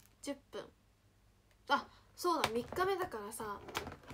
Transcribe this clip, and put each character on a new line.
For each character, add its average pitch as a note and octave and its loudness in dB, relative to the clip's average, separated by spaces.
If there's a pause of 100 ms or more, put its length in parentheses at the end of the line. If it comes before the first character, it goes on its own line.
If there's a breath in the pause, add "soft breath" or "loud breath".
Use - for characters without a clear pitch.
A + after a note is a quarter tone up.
(240)
十 C#4 -4 (180)
分。 G3+ -10 (1000)
あ、 - 4 (300 loud breath)
そ E4+ 4
う - 2
だ、 A3+ 4
三 A#3 0
日 F4+ 2
目 F#4+ 4
だ F4 0
か A3+ -6
ら G#3 -8
さ、 G#3+ -6 (540)